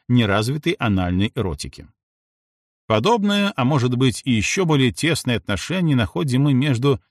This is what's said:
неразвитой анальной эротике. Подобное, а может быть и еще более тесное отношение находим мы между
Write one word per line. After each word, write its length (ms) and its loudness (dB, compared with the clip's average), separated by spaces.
неразвитой 640 0
анальной 640 0
эротике. 500 -8
Подобное, 640 2
а 100 -2
может 300 0
быть 300 0
и 80 0
еще 320 0
более 260 2
тесное 460 -2
отношение 580 -2
находим 480 0
мы 120 2
между 460 0